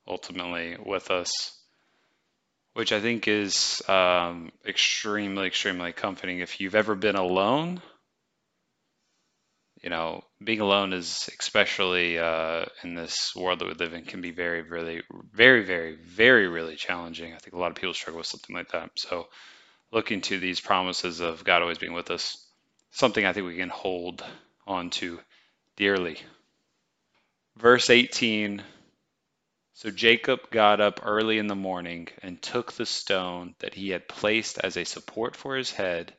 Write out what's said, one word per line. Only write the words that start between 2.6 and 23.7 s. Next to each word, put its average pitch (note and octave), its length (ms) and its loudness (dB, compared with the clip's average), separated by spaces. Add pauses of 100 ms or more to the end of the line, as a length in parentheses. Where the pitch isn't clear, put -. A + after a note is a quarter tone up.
which A2+ 200 -2
I G#2+ 100 2
think A2+ 260 -2
is, - 640 0
um, F2 600 2 (120)
extremely, G2+ 840 0
extremely F2+ 440 -2
comforting. F2+ 460 -4
If F2 240 -8
you've F#2+ 200 -2
ever G#2 120 0
been G2 220 0
alone, A2 640 2 (2000)
you F2+ 80 -10
know, E2 340 -4 (180)
being G#2+ 180 -2
alone G2 340 2
is E2+ 340 -6 (100)
especially, F2+ 800 2
uh, E2 460 0 (180)
in F2 120 -10
this - 420 -6
world F2+ 220 0
that F2+ 100 -6
we E2+ 60 -8
live E2 180 -6
in, E2+ 120 -12
can F#2 180 -12
be F2 80 -8
very, E2+ 320 -4
really, E2 400 -8 (100)
very, A2+ 500 6
very, E2+ 340 -4
very, G2 520 6
really E2 280 -6
challenging. E2+ 580 -8
I E2+ 40 -18
think - 160 -20
a F2 40 -8
lot F2 120 -2
of - 60 -8
people F2+ 160 -4
struggle E2 260 -10
with D#2+ 80 -10
something - 300 -12
like F2 140 -10
that. E2+ 260 -6
So - 320 -6 (640)
looking G#2+ 300 -2
to F#2+ 180 -2
these F2+ 200 -4
promises F2+ 600 0
of E2 240 -4
God F2 160 6
always E2+ 180 0
being E2 140 -8
with E2+ 180 -6
us, - 380 -8 (420)
something A2 340 2
I F2+ 100 2
think G2 120 -4
we E2+ 120 -8
can F2+ 100 -4
hold F2 560 -6 (420)